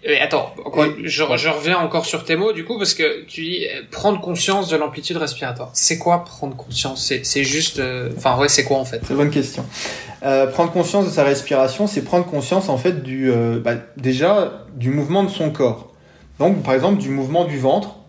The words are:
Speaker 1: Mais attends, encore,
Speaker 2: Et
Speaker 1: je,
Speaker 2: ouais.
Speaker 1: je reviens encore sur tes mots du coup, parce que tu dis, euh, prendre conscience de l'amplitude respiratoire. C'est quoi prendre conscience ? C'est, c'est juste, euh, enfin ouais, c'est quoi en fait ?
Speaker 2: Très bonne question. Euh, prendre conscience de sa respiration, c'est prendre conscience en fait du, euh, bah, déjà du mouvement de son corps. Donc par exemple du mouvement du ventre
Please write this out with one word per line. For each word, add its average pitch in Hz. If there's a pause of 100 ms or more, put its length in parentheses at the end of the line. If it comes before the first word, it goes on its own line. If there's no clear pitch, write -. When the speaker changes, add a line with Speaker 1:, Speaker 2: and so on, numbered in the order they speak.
Speaker 1:
Mais 147
attends, 147 (100)
encore, 151
Speaker 2:
Et 151
Speaker 1:
je, 151
Speaker 2:
ouais. 127
Speaker 1:
je 160
reviens 156
encore 170
sur -
tes 160
mots 214
du 165
coup, 233
parce 196
que 156
tu -
dis, 175
euh, 135 (100)
prendre 196
conscience 185
de 160
l'amplitude 151
respiratoire. 131
C'est -
quoi 175
prendre 139
conscience ? 131
C'est, 127
c'est 139
juste, 143
euh, 127
enfin 123
ouais, 143
c'est 139
quoi 135
en 131
fait ? 151
Speaker 2:
Très -
bonne 147
question. 131 (580)
Euh, 135
prendre 170
conscience 185
de 165
sa 151
respiration, 139
c'est -
prendre 175
conscience 175
en 135
fait 147
du, 131
euh, 117
bah, 117 (240)
déjà 151
du 123
mouvement 147
de 185
son 156
corps. 131 (480)
Donc 160
par 131
exemple 175
du 135
mouvement 139
du 147
ventre 143 (120)